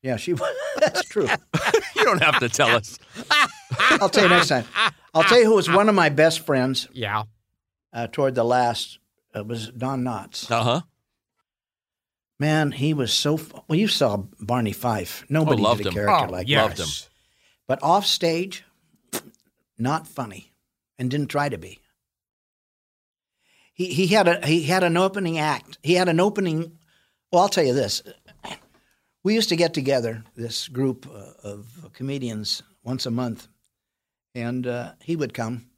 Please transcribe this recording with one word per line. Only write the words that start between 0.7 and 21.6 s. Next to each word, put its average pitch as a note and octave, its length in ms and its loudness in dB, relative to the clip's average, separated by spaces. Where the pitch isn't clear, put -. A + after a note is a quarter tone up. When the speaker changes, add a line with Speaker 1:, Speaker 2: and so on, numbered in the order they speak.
Speaker 1:
That's D#4 260 0
true. - 280 -2
Speaker 2:
<laughs> - 40 0
You B3+ 100 4
don't F#3 180 4
have D#3 160 4
to A#2+ 100 0
tell B2+ 260 2
us. - 220 -4
Speaker 1:
I'll G#3 300 4
tell G#3 140 4
you F3+ 60 6
next F3+ 180 4
time. B2 180 0
I'll D#3+ 100 4
tell A3 160 6
you A3+ 60 8
who A3 80 6
was F#3 160 4
one G3+ 180 6
of G#3 60 4
my E3+ 160 4
best D#3 380 4
friends. C3 460 0
Speaker 3:
Yeah. G#2+ 300 -4
Speaker 1:
Uh, A#2 140 -6
toward C3+ 260 -2
the A#2+ 100 2
last, A#2+ 540 0
uh, G#2 60 -8
was A2 240 -8
Don B2+ 360 -6
Knotts. - 460 -10
Speaker 2:
Uh-huh. A#2+ 320 0
Speaker 1:
Man, D3+ 320 2
he D3 240 0
was B2+ 180 0
so D3+ 240 0
fu-, - 300 -14
well, D#3 100 0
you G#3 100 2
saw A2+ 300 0
Barney A2 320 -2
Fife. G#2+ 580 -6
Nobody D3+ 320 2
Speaker 2:
Oh, G#2 40 2
loved A2 180 2
Speaker 1:
did - 40 -4
a - 20 -2
Speaker 2:
him. F2+ 40 -6
Speaker 1:
character C#3+ 340 2
Speaker 3:
Oh, F#2 40 -8
Speaker 1:
like F#2 160 -6
Speaker 3:
yes. C#3 160 2
Speaker 2:
Loved F#2 160 -2
him. E2 80 -4
Speaker 1:
that. - 220 -10
But C3+ 160 -4
off F#3+ 240 2
stage, F3 560 -2
not D3+ 300 -4
funny, G#2 460 -12
and B2+ 140 -4
didn't D3 180 -2
try D3 200 -2
to G#2+ 100 -6
be. F#2 220 -20